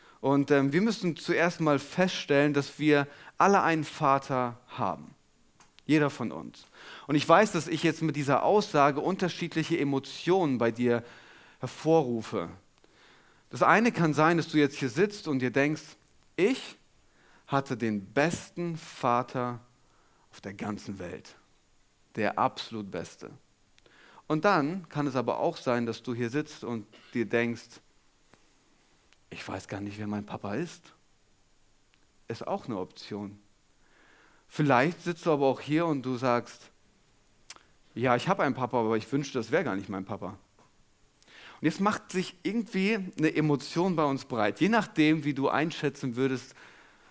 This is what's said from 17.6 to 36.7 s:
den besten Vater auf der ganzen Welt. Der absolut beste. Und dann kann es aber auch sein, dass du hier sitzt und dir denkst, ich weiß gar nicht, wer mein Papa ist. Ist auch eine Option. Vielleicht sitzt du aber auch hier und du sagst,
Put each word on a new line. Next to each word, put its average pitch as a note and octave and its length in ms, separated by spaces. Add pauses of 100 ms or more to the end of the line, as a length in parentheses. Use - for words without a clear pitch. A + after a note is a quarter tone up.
den G#2+ 300
besten E3 720
Vater B2 840 (720)
auf - 80
der G2 140
ganzen G2+ 460
Welt. F2 360 (800)
Der G#2+ 240
absolut A2 500
beste. - 400 (1000)
Und D#3 180
dann F3 420
kann C#3+ 200
es C3 100
aber A#2 220
auch E3 180
sein, A#2+ 280
dass A#2 180
du B2+ 100
hier A#2 160
sitzt D3+ 340
und A2+ 240 (260)
dir A#2 120
denkst, A#2 560 (1500)
ich - 160
weiß - 220
gar G2+ 140
nicht, G#2 180
wer G#2+ 80
mein G#2 180
Papa G#2+ 300
ist. - 380 (1400)
Ist - 180
auch G3 180
eine A2+ 120
Option. G2+ 600 (1160)
Vielleicht D3 500
sitzt E3+ 220
du F3 60
aber C#3+ 140
auch C3 160
hier D#3 240
und C#3+ 200
du B2+ 120
sagst, A#2+ 540 (1200)